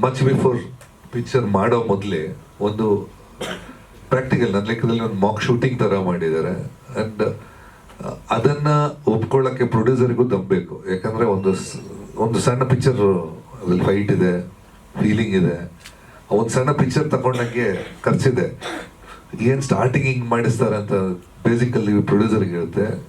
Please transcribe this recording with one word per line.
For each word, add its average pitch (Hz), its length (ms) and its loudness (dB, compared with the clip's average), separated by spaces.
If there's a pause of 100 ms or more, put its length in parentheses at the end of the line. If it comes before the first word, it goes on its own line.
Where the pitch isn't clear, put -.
much 131 240 0
before 127 340 4 (540)
ಪಿಕ್ಚರ್ 120 340 0
ಮಾಡೋ 107 380 2
ಮೊದಲೇ 98 520 -2 (240)
ಒಂದು 104 480 0 (1040)
ಪ್ರಾಕ್ಟಿಕಲ್, 120 420 0
ನನ್ನ 101 140 -2
ಲೆಕ್ಕದಲ್ಲಿ 117 340 -2
ಒಂದು 110 140 -4
ಮಾಕ್ 101 280 0
ಶೂಟಿಂಗ್ 120 360 0
ಥರ 98 200 2
ಮಾಡಿದ್ದಾರೆ. 85 720 -2 (240)
And, 220 280 -4 (800)
ಆ, - 60 -8 (220)
ಅದನ್ನ 143 380 2 (380)
ಒಪ್ಕೊಳ್ಳೋಕ್ಕೆ 123 600 2
ಪ್ರೊಡ್ಯೂಸರಿಗೂ 120 580 2
ದಮ್ 95 240 -2
ಬೇಕು. - 420 -2
ಯಾಕಂದ್ರೆ 110 360 0
ಒಂದು 95 280 2
ಸ್-, - 260 -8 (360)
ಒಂದು 113 220 0
ಸಣ್ಣ 123 260 2
ಪಿಕ್ಚರ್, 127 300 2 (680)
ಅದ್ರಲ್ಲಿ 90 220 2
ಫೈಟ್ 101 280 2
ಇದೆ, 90 340 2 (560)
ಫೀಲಿಂಗ್ 104 320 2
ಇದೆ. 87 380 0 (580)
ಒಂದು 110 200 2
ಸಣ್ಣ 135 220 2
ಪಿಕ್ಚರ್ - 380 0
ತಗೊಂಡಂಗೆ 120 920 -2
ಖರ್ಚಿದೆ. - 580 0 (800)
ಏನ್ 135 220 2
ಸ್ಟಾರ್ಟಿಂಗ್ 131 440 2
ಹಿಂಗ್ 123 220 -2
ಮಾಡಿಸ್ತಾರೆ 117 480 0
ಅಂತ 104 140 -6 (560)
basically 113 560 2
ಪ್ರೊಡ್ಯೂಸರ್‌ಗೆ 101 500 2
ಇರುತ್ತೆ. 87 560 -4